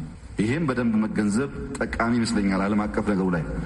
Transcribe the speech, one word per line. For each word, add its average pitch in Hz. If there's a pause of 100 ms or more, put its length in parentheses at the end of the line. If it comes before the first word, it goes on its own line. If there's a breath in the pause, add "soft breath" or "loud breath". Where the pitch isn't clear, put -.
(380)
ይሄም 135
በደንብ 120
መገንዘብ 107 (240)
ጠቃሚ 117
ይመስለኛል። 98
ዓለም 104
አቀፍ 104
ነገሩ 95
ላይ 85 (220 loud breath)